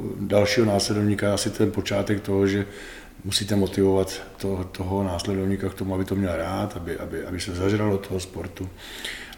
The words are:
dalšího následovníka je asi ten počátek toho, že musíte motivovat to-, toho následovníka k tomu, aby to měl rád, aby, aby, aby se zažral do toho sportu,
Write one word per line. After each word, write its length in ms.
dalšího 460
následovníka 640
je 60
asi 160
ten 220
počátek 480
toho, 280
že 180
musíte 300
motivovat 640
to-, 340
toho 320
následovníka 680
k 40
tomu, 220
aby 100
to 100
měl 200
rád, 420
aby, 200
aby, 260
aby 160
se 160
zažral 360
do 60
toho 220
sportu, 500